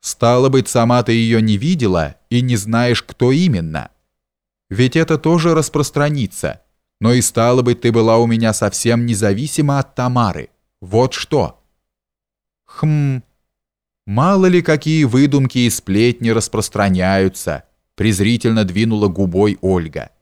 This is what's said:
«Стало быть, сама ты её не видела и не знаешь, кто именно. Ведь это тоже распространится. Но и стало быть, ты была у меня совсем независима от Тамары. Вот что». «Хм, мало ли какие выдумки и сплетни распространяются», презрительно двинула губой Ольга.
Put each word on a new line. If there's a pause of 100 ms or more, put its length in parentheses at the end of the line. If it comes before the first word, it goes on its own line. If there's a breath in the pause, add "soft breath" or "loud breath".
«Стало
быть,
сама
ты
её
не
видела (140)
и
не
знаешь,
кто
именно. (800)
Ведь
это
тоже
распространится. (380)
Но
и
стало
быть,
ты
была
у
меня
совсем
независима
от
Тамары. (320)
Вот
что». (1000)
«Хм, (840)
мало
ли
какие
выдумки
и
сплетни
распространяются», (300)
презрительно
двинула
губой
Ольга. (100)